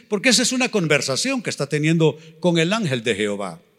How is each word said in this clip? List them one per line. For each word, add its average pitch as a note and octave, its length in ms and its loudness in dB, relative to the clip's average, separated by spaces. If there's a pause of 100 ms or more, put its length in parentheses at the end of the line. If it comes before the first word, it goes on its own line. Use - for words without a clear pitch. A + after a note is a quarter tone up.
porque G#3+ 220 0
esa A#3+ 140 4
es - 80 -2
una B3+ 180 0
conversación D#3+ 720 0
que - 80 -8
está C3+ 180 -4
teniendo D#3 520 2 (200)
con E3+ 200 2
el E3+ 140 0
ángel C#3 300 -2
de A#2 120 0
Jehová. G2+ 460 -4 (180)